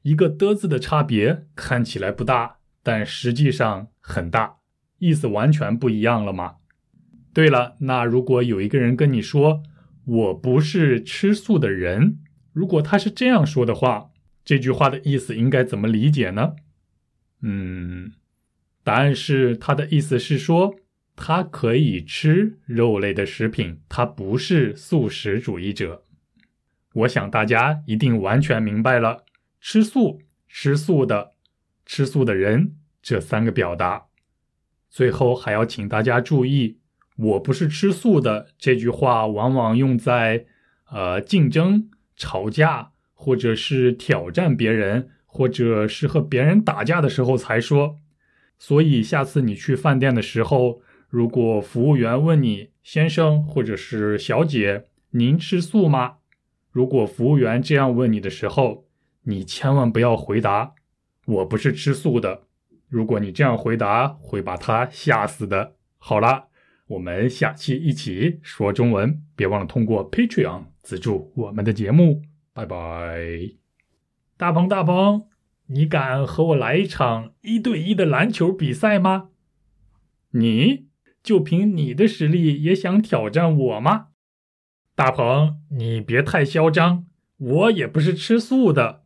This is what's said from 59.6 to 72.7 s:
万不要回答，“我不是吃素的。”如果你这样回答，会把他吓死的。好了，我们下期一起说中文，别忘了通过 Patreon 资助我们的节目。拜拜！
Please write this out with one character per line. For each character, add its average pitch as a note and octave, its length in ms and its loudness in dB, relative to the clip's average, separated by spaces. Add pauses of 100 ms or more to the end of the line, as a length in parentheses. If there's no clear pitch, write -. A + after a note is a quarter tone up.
万 B2+ 160 2
不 A2+ 80 0
要 A#2 160 4
回 G#2+ 240 -2
答 G#2+ 340 -2 (520)
，“我 F#2+ 200 -2
不 G#2+ 120 -4
是 B2+ 160 0
吃 C#3 220 -2
素 B2 240 -2
的。” G2+ 240 -6 (460)
如 A2+ 160 -2
果 A2 140 -2
你 G2+ 120 -6
这 A#2 120 0
样 B2 140 2
回 A2+ 180 -2
答， A#2 320 0
会 - 320 -8
把 F2+ 160 -8
他 A2+ 360 -2
吓 A2+ 340 0
死 G#2+ 220 -8
的。 F#2+ 280 -4 (220)
好 - 220 -2
了， B2+ 300 0 (380)
我 G2+ 120 -10
们 F2+ 300 -4
下 A#2 240 -4
期 - 220 -6
一 D#3+ 160 -2
起 A#2 520 -4
说 - 280 -4
中 A#2+ 200 0
文， A2+ 320 0 (120)
别 G2 120 -2
忘 G2+ 120 -2
了 F#2+ 60 -6
通 - 180 -2
过 G#2+ 280 -2
Patreon F#2 540 -2 (160)
资 F#2+ 180 -12
助 G2 360 -6
我 G#2+ 160 -8
们 G#2 140 -6
的 A2 80 0
节 G2+ 180 -4
目。 D#3 300 4 (320)
拜 A2 120 -12
拜！ E2+ 840 -10 (840)